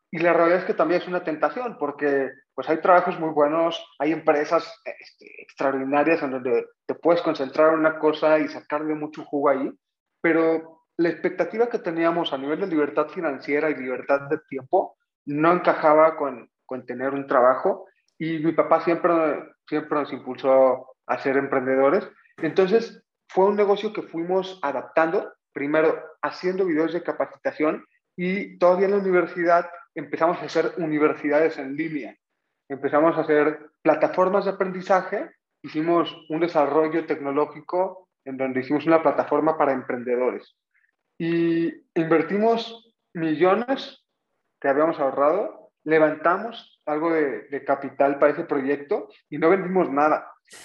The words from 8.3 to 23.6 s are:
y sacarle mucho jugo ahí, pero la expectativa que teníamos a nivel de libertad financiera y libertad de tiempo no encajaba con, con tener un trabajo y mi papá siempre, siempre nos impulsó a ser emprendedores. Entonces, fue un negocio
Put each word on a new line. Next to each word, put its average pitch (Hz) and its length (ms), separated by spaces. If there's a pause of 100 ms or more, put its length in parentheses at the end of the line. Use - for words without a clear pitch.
y 143 80
sacarle 151 460
mucho 151 300
jugo 143 260
ahí, 135 200 (500)
pero 165 600 (140)
la 170 120
expectativa 180 600
que 233 100
teníamos 165 540
a 139 60
nivel 147 220
de 196 60
libertad 151 420
financiera 151 640
y 143 60
libertad 131 520
de 151 100 (100)
tiempo 135 480 (300)
no 151 260
encajaba 160 640
con, 131 340 (160)
con 127 180
tener 131 300
un 139 120
trabajo 131 600 (320)
y 160 220
mi 156 120
papá 156 280
siempre, 175 320 (540)
siempre 151 320
nos 139 140
impulsó 127 840 (100)
a 131 120
ser 135 180
emprendedores. 135 720 (320)
Entonces, 190 640 (260)
fue 190 180
un 202 100
negocio 202 360